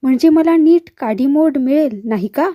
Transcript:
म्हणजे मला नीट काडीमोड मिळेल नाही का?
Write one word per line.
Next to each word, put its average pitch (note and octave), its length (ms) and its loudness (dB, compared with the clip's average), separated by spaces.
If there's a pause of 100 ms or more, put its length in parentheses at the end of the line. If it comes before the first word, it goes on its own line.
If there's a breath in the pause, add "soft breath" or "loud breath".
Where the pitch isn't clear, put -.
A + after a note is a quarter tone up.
म्हणजे C4 260 2
मला D#4+ 280 2
नीट E4 420 2
काडीमोड C#4 600 0
मिळेल C4 460 -2
नाही G#3+ 240 -4
का? E4 260 -4